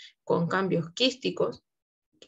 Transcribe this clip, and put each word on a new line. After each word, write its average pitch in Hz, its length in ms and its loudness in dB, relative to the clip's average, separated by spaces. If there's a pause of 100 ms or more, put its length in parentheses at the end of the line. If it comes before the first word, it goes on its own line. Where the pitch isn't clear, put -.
(220)
con 170 260 2
cambios 185 440 0
quísticos, 226 720 -2 (640)